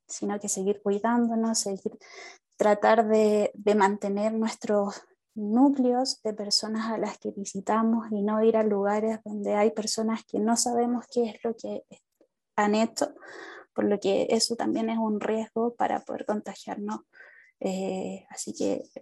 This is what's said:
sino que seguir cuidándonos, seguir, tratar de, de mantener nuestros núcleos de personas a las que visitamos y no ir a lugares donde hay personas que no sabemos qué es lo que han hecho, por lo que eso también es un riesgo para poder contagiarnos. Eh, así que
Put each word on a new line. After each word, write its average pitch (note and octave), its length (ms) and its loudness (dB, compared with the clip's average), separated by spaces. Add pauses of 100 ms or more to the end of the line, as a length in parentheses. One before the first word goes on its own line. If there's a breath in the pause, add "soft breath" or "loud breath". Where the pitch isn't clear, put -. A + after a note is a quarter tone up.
sino G#3 320 -6
que G#3 80 -8
seguir G3+ 340 -2
cuidándonos, A3+ 760 0
seguir, G3 340 -4 (640 loud breath)
tratar G#3 500 4
de, G#3+ 480 4
de G#3 220 2
mantener G3+ 560 2
nuestros G#3+ 680 -2 (320)
núcleos B3 880 2
de G#3+ 100 -4
personas G#3+ 580 -2
a G#3+ 80 -2
las G#3 200 -4
que G#3+ 120 -8
visitamos A3 800 0
y G#3 120 -2
no G#3+ 200 2
ir A3+ 140 6
a A3 80 4
lugares G#3+ 600 0
donde G#3 300 -4
hay G#3 160 4
personas A3 540 -2
que - 160 -4
no A3+ 160 2
sabemos A#3+ 520 0
qué A#3+ 180 0
es - 180 -8
lo A3+ 100 -4
que G#3 300 -10 (720)
han G#3 180 4
hecho, - 400 0 (580 loud breath)
por G#3+ 120 -2
lo G3+ 160 2
que G3 300 0
eso A3+ 260 2
también A3+ 340 -2
es A3+ 80 -2
un G#3+ 220 0
riesgo A3+ 560 -2
para - 240 -2
poder - 240 -10
contagiarnos. G#3 800 -8 (580 loud breath)
Eh, F#3+ 720 -6
así - 240 -10
que - 300 -4 (180)